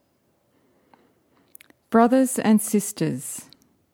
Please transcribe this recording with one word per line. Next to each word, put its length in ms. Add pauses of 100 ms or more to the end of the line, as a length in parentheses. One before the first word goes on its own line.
(1900)
Brothers 480
and 220
sisters. 880 (460)